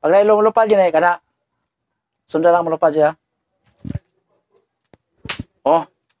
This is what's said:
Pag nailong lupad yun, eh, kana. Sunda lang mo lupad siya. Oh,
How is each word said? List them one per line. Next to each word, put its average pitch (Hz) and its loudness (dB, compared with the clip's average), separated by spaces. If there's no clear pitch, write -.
Pag 156 0
nailong 208 2
lupad 220 0
yun, 202 2
eh, 180 2
kana. 175 0
Sunda 160 0
lang 170 0
mo 160 -4
lupad 160 -2
siya. 151 0
Oh, 160 0